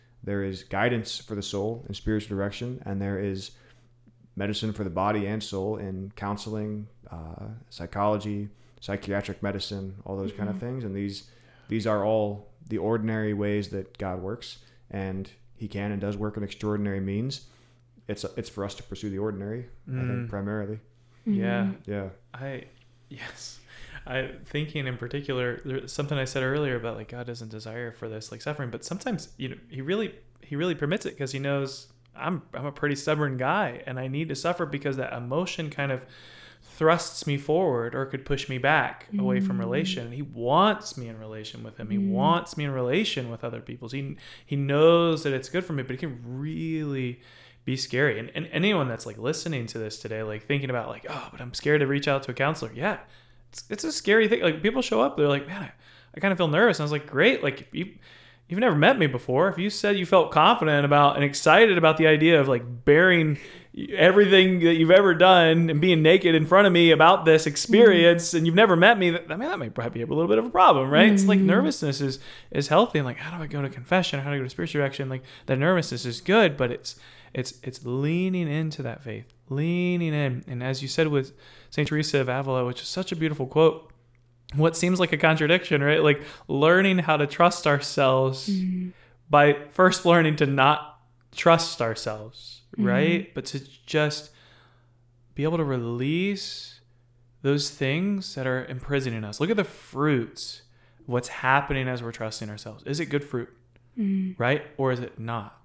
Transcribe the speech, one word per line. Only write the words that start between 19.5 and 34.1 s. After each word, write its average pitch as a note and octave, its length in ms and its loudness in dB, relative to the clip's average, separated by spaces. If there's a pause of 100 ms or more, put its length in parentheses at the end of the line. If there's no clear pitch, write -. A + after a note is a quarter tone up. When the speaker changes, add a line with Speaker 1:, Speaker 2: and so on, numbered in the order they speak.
Speaker 1:
I - 20 -12
think, B2+ 200 -6
Speaker 3:
Mm. A#2+ 180 -6
Speaker 1:
primarily. G#2 500 -8 (460)
Speaker 3:
Yeah. G3 400 -2
Speaker 2:
Mm-hmm. G3 260 -8
Speaker 1:
Yeah. G2+ 180 -6 (260)
Speaker 3:
I, C3 300 -12 (440)
yes. - 500 -18 (500)
I, C3 220 -6 (140)
thinking D3 420 -8
in B2 100 -8
particular, B2 680 -6
there, C3+ 240 -8
something D3 280 -6
I C3 100 -4
said C3 180 -4
earlier C3+ 320 -2
about, A2+ 200 -8
like, G#2+ 120 -14
God B2 180 -12
doesn't A#2+ 220 -12
desire A2 420 -12
for A2+ 180 -14
this, A2 220 -12
like, A2+ 120 -16
suffering, D3 280 -8
but A2+ 140 -12
sometimes, G3+ 520 -8
you C3 120 -10
know, - 80 -14 (120)
he C3+ 120 -14
really, F#3+ 340 -4 (280)
he - 120 -12
really D#3+ 220 -2
permits D3+ 300 -4
it - 120 -10
'cause C3 140 -8
he C3+ 80 -8
knows C#3 480 -6 (260)
I'm, D3 280 -6 (120)
I'm C3 120 -10
a D3 60 -8
pretty C#3+ 220 -4
stubborn D3 420 -2
guy, C#3 500 -4
and B2+ 120 -8
I C3 80 -6
need D3 220 -6